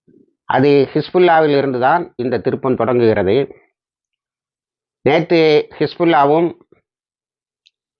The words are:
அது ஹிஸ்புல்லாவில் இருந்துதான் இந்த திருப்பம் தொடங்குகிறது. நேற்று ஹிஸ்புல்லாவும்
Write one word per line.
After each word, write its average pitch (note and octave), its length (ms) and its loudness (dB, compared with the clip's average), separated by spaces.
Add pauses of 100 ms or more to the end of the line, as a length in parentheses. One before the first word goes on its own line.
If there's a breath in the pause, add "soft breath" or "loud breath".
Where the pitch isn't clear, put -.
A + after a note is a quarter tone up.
(440)
அது C#3 500 2
ஹிஸ்புல்லாவில் D#3+ 640 0
இருந்துதான் C#3 580 -2
இந்த A#2+ 240 -4
திருப்பம் C3 360 -4
தொடங்குகிறது. A2+ 800 0 (1500 loud breath)
நேற்று D#3 680 0 (120)
ஹிஸ்புல்லாவும் D#3 840 0 (1300)